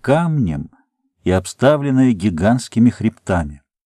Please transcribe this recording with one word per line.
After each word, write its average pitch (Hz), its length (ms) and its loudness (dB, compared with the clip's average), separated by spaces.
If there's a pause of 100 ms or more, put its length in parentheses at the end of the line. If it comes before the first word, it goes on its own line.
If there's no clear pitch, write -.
камнем 135 720 -2 (520)
и 90 80 0
обставленная 131 840 2
гигантскими 107 760 0
хребтами. 87 720 -4 (340)